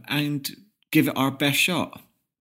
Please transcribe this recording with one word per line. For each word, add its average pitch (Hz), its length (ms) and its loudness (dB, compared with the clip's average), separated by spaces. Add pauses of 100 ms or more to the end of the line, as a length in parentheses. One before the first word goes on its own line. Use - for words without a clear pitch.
and 147 420 -4 (420)
give 147 160 6
it - 80 -4
our 135 140 2
best 139 300 0
shot. - 420 -2 (400)